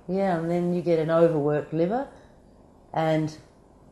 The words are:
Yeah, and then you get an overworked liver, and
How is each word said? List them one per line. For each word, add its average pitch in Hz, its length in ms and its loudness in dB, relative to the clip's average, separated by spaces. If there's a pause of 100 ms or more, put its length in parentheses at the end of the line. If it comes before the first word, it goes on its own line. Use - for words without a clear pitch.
Yeah, 185 320 0
and 165 100 -4
then 175 240 0
you 175 80 -2
get 165 160 0
an 160 140 0
overworked 156 600 2
liver, 190 360 -2 (840)
and 156 440 0 (540)